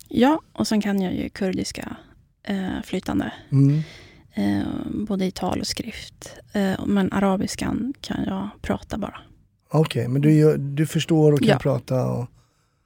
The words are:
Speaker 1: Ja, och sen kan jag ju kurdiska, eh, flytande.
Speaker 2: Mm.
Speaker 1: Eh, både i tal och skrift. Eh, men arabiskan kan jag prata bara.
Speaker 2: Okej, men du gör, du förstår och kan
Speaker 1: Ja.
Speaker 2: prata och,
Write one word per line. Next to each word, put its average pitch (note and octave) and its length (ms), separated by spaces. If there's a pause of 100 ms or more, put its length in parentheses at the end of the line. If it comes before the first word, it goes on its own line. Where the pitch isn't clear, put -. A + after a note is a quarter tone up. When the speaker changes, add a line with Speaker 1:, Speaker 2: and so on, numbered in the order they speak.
Speaker 1:
Ja, C4+ 320 (120)
och A3 160
sen A3 120
kan G3+ 220
jag F#3 120
ju - 140
kurdiska, - 680 (460)
eh, F#3+ 420
flytande. - 480 (200)
Speaker 2:
Mm. C#3 280 (540)
Speaker 1:
Eh, G3+ 320 (400)
både F#3+ 180
i F#3 60
tal F#3 300
och - 60
skrift. - 680 (180)
Eh, G3 340
men G3 260
arabiskan G3+ 880
kan - 260
jag G3 220 (140)
prata - 360
bara. - 220 (500)
Speaker 2:
Okej, C#3 380
men C3+ 140
du D3+ 100
gör, D3+ 260
du C#3 280
förstår D#3 460
och D3 60
kan A#3 100
Speaker 1:
Ja. C3+ 100
Speaker 2:
prata B2+ 520
och, B2 160 (600)